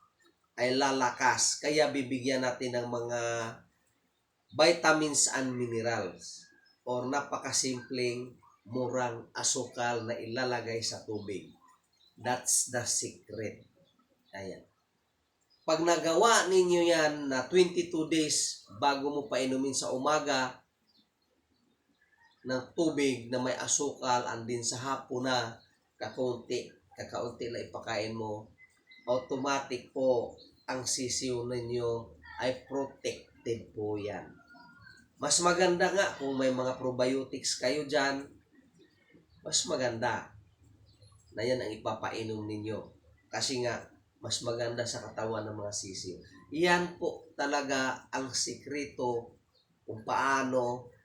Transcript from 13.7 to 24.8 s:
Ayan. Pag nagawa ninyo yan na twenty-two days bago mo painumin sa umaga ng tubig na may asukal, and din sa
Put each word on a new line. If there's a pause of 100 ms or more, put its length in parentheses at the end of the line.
Ayan. (920)
Pag
nagawa
ninyo
yan
na
twenty-two
days (100)
bago
mo
painumin
sa
umaga (1900)
ng (140)
tubig
na
may
asukal,
and
din
sa